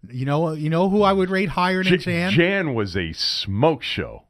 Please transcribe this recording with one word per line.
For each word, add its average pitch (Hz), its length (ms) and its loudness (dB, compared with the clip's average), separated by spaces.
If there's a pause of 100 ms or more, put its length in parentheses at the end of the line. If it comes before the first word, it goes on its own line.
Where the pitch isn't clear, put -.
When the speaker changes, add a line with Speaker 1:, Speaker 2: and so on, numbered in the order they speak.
(100)
Speaker 1:
You 127 160 -6
know, 156 260 0
you 156 180 -4
know 170 180 2
who 208 140 4
I 196 100 6
would 190 180 2
rate 190 200 0
higher 185 320 0
than 185 120 2
Speaker 2:
J-, 180 40 0
Speaker 1:
Jan? 175 320 -2
Speaker 2:
Jan 175 440 2
was 101 220 -2
a 85 160 -2
smoke 123 720 0
show. - 480 -8